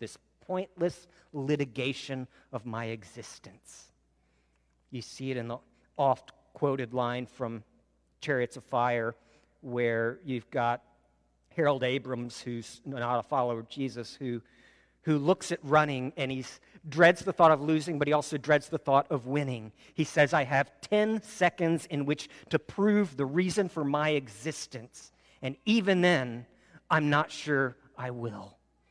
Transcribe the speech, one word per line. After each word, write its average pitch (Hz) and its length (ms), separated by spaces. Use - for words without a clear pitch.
this - 180
pointless 180 640
litigation 135 920
of 120 140
my 113 200
existence. - 1080
You 123 120
see 131 280
it 131 60
in 117 100
the 120 120
oft-quoted 135 960
line 123 340
from 113 360
Chariots 127 360
of 123 80
Fire, 120 500
where 120 640
you've 127 260
got 120 320
Harold 143 300
Abrams, 123 560
who's 117 440
not 123 360
a - 20
follower 123 380
of 113 80
Jesus, 120 480
who, 120 260
who 156 140
looks 165 360
at 170 100
running 143 540
and 135 160
he 131 120
dreads 170 340
the 190 100
thought 165 180
of 147 100
losing, 156 380
but 143 100
he 147 40
also 147 240
dreads 143 320
the 156 100
thought 139 320
of 127 160
winning. 127 440
He 160 100
says, 147 280
"I 151 120
have 139 360
ten 214 420
seconds 170 640
in 143 200
which 147 220
to 156 100
prove 202 580
the 139 100
reason 180 420
for 156 160
my 147 260
existence, 135 1000
and 135 140
even 202 340
then, 127 460
I'm 151 200
not 147 200
sure 135 460
I 127 120
will." 110 460